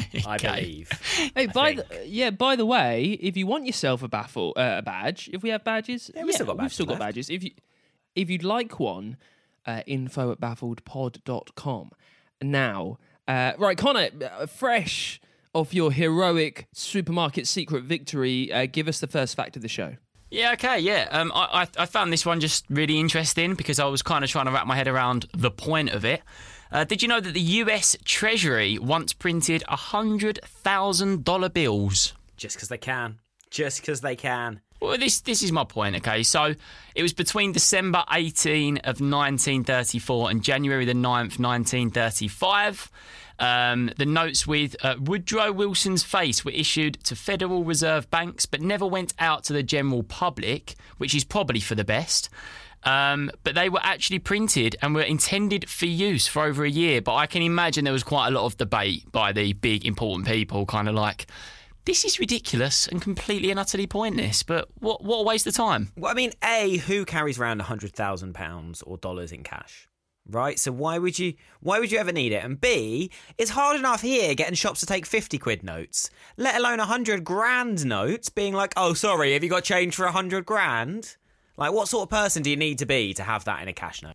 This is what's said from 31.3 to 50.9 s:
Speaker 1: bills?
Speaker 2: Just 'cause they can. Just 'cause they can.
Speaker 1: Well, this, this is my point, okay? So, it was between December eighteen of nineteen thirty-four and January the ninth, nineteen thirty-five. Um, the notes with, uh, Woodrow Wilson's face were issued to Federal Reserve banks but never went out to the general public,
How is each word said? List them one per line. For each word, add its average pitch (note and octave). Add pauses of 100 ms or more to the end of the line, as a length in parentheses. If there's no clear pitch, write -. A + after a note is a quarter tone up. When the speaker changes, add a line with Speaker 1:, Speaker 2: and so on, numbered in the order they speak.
Speaker 1:
bills? G#2 (200)
Speaker 2:
Just -
'cause -
they A#2+
can. A#2+ (320)
Just C#3+
'cause C#3
they C3
can. A#2+ (180)
Speaker 1:
Well, -
this, B3
this A#3+
is F#3+
my D#3
point, G2+
okay? A2
So, D3+ (400)
it D#3
was E3+
between G3
December F3+
eighteen D3+
of B2+
nineteen C#3
thirty-four A#2+
and A2
January C#3
the B2
ninth, B2
nineteen A#2+
thirty-five. F#3 (480)
Um, B2
the C#3+
notes D#3
with, D3 (100)
uh, B2+
Woodrow G3+
Wilson's F#3+
face E3+
were C3+
issued D3+
to A#2+
Federal F#3
Reserve D#3+
banks E3+
but D3
never G3
went F#3
out D#3+
to D3
the C#3+
general C3+
public, C#3 (240)